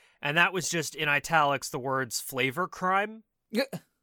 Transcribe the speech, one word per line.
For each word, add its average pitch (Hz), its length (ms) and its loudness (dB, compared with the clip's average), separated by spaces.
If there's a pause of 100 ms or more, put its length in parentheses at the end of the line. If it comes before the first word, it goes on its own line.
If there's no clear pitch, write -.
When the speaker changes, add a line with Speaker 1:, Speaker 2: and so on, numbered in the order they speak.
(200)
Speaker 1:
and 147 160 0
that 175 160 4
was 185 160 -2
just 160 280 -2
in 151 120 0
italics 143 600 2
the 151 80 -6
words 131 420 -2
"flavor 135 460 -2
crime." 202 560 -2 (300)
Speaker 2:
Yeah. 220 100 0 (400)